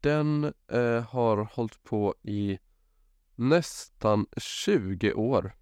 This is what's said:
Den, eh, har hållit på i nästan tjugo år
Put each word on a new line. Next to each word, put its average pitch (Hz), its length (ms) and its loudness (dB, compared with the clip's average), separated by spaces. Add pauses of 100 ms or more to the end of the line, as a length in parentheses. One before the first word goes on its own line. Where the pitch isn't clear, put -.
Den, 147 520 0 (160)
eh, 117 340 2
har 117 340 2
hållit 110 460 -6
på 104 400 0
i 101 360 -2 (760)
nästan 113 920 0 (100)
tjugo 101 760 -2
år 107 500 0